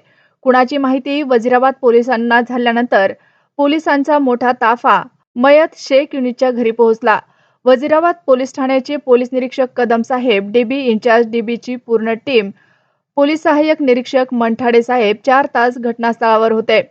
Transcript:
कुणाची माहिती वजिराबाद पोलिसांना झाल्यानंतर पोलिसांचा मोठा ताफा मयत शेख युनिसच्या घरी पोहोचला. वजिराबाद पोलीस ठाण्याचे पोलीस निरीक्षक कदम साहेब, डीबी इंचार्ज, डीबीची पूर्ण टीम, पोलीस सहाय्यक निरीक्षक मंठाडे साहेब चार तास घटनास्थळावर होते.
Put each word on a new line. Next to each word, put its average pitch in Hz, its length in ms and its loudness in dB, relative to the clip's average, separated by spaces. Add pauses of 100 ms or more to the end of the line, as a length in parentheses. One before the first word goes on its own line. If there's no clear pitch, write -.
(460)
कुणाची 254 320 2
माहिती 277 440 -2
वजिराबाद 247 600 0
पोलिसांना 233 600 2
झाल्यानंतर 233 720 0 (480)
पोलिसांचा 294 600 0
मोठा 247 320 0 (100)
ताफा 226 400 0 (340)
मयत 285 420 2
शेख 285 360 -2
युनिसच्या 254 380 -2
घरी 233 200 -2
पोहोचला. 226 460 2 (480)
वजिराबाद 302 500 2 (100)
पोलीस 262 300 0
ठाण्याचे 269 400 -2
पोलीस 247 360 0
निरीक्षक 254 460 -4
कदम 233 240 0
साहेब, 226 500 -2
डीबी 247 300 0
इंचार्ज, 233 500 2
डीबीची 233 440 -6
पूर्ण 226 380 -4 (120)
टीम, 220 240 0 (680)
पोलीस 294 260 0
सहाय्यक 311 380 0
निरीक्षक 254 520 -2
मंठाडे 233 500 0
साहेब 233 320 0 (100)
चार 262 300 2
तास 247 220 0
घटनास्थळावर 226 720 0
होते. 220 400 0